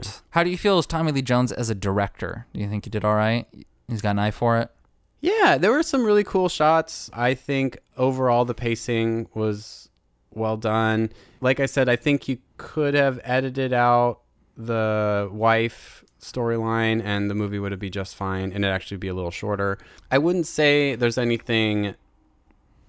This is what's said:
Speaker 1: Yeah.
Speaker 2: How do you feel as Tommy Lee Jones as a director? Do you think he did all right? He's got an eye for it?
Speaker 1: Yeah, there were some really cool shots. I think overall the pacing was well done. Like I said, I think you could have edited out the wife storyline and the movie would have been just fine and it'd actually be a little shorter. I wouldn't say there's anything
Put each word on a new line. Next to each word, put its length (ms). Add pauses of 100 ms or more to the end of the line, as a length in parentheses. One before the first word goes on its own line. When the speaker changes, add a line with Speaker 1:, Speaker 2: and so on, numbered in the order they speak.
Speaker 1:
Yeah. 60 (180)
Speaker 2:
How 140
do 80
you 60
feel 200
as 80
Tommy 260
Lee 120
Jones 280
as 200
a 40
director? 800
Do 80
you 80
think 160
he 60
did 120
all 120
right? 320 (420)
He's 120
got 100
an 80
eye 120
for 280
it? 100 (520)
Speaker 1:
Yeah, 360
there 140
were 100
some 240
really 180
cool 260
shots. 600
I 220
think 460 (180)
overall 480
the 80
pacing 800
was 560 (400)
well 280
done. 520 (320)
Like 180
I 60
said, 240
I 60
think 320
you 100 (200)
could 360
have 300
edited 500
out 460 (360)
the 760
wife 720 (180)
storyline 800
and 260
the 60
movie 240
would 120
have 80
been 120
just 240
fine 360
and 120
it'd 100
actually 240
be 100
a 60
little 180
shorter. 460 (340)
I 80
wouldn't 280
say 480
there's 220
anything 800 (920)